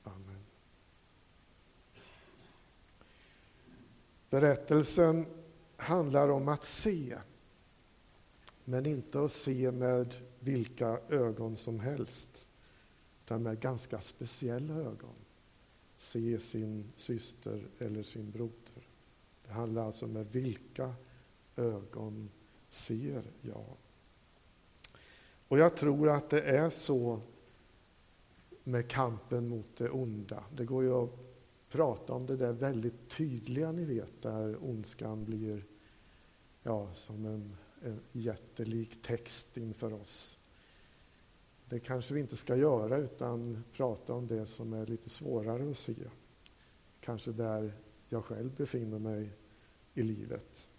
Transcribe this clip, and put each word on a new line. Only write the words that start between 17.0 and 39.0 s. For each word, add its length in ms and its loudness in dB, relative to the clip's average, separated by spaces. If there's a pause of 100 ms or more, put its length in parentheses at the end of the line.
eller 240 -4
sin 280 -10
broder. 560 -10 (600)
Det 60 -14
handlar 320 -2
alltså 220 -6
med 240 -6
vilka 640 -4 (640)
ögon 720 -4 (400)
ser 540 -4 (180)
jag. 360 -10 (1700)
Och 100 6
jag 200 10
tror 320 6
att 200 4
det 120 6
är 280 6
så 520 2 (1400)
med 260 0
kampen 580 0
mot 300 -6
det 120 0
onda. 540 -4 (120)
Det 100 -4
går 180 2
ju 100 6
att 160 4 (600)
prata 440 0
om 120 -2
det 100 0
där 160 2
väldigt 580 -2
tydliga, 640 -2
ni 140 -2
vet, 360 -4
där 420 -2
ondskan 600 -6
blir, 400 -4 (1000)
ja, 300 -2
som 320 -8
en, 300 -6 (280)
en 160 -6 (120)
jättelik 880 -6